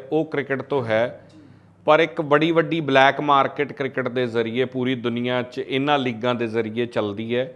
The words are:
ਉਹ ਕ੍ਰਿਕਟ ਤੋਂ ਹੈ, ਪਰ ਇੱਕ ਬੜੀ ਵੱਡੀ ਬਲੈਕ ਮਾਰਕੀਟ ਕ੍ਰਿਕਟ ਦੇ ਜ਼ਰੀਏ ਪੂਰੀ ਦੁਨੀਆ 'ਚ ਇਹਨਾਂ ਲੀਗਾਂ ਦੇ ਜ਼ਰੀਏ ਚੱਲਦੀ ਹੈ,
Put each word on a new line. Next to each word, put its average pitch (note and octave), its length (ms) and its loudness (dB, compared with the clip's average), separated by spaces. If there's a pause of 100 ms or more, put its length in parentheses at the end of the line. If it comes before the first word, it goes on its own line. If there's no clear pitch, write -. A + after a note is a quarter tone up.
(120)
ਉਹ D#3 140 0
ਕ੍ਰਿਕਟ C#3 360 -4
ਤੋਂ B2+ 240 -2
ਹੈ, A2+ 360 0 (640)
ਪਰ D3+ 140 6
ਇੱਕ E3 220 0
ਬੜੀ D3+ 300 4
ਵੱਡੀ D#3+ 280 0
ਬਲੈਕ C3+ 420 4
ਮਾਰਕੀਟ C#3 520 0
ਕ੍ਰਿਕਟ C3 340 -4
ਦੇ B2 200 -2
ਜ਼ਰੀਏ A2+ 380 0
ਪੂਰੀ B2+ 300 -2
ਦੁਨੀਆ A#2+ 460 -2
'ਚ A#2+ 160 -8
ਇਹਨਾਂ C3+ 420 0
ਲੀਗਾਂ B2 360 -2
ਦੇ A#2 120 -4
ਜ਼ਰੀਏ A2 380 -2
ਚੱਲਦੀ A2+ 500 -4
ਹੈ, B2+ 200 -4